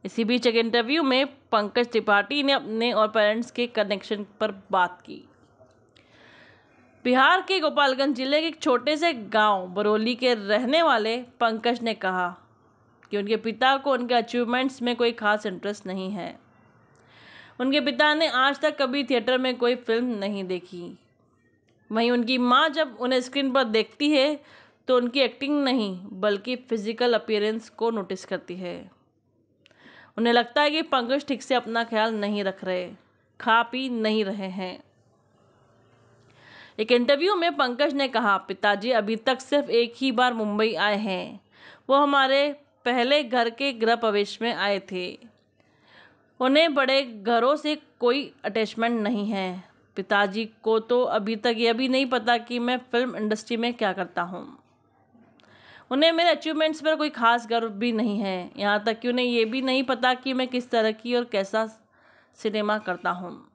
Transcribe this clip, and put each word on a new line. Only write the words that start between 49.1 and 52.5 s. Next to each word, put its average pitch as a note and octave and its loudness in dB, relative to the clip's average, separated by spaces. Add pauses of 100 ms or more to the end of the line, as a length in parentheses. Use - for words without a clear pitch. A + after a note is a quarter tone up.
है। F#3+ -6 (320)
पिताजी G3+ 0
को A3 0
तो B3 0
अभी A3 -2
तक A#3 0
यह A#3 2
भी B3+ 0
नहीं C4 2
पता A#3+ 2
कि A#3+ -6